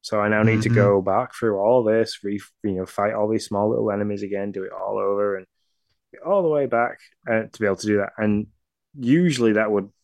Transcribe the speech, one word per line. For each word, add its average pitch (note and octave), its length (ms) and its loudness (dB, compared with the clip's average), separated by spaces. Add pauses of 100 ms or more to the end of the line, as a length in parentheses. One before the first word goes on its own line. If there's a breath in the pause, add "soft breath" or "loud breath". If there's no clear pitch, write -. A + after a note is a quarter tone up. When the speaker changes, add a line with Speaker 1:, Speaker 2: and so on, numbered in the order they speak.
Speaker 1:
So G#2 200 -4
I G#2 80 0
now G#2+ 140 2
need A2 200 2
to A#2 60 0
Speaker 2:
Mm-hmm. A#2 80 2
Speaker 1:
go G2+ 260 4
back G2+ 320 -2
through G#2+ 240 -2
all A#2 260 4
this, A2+ 400 0
re-, G2+ 160 -6 (240)
you G2+ 80 -2
know, F#2 140 -4
fight G#2 280 -2
all G#2+ 140 0
these A2 180 -2
small G#2 220 0
little A2+ 220 0
enemies G2+ 320 -4
again, G2 280 -6
do F#2+ 140 -8
it F#2+ 80 -12
all G2 260 -6
over, G2+ 380 0
and F#2+ 100 -14 (680)
get - 100 -20
all F#3+ 200 0
the E3+ 60 0
way D3 180 0
back, A#2+ 320 -2 (320)
uh, A2 120 0 (100)
to - 80 -12
be G#2+ 60 0
able G2 100 0
to G#2+ 100 -8
do G#2 120 2
that." G2 180 -2
And G#2 300 0 (520)
usually B2+ 540 2
that G#2+ 180 2
would G2+ 200 0 (140)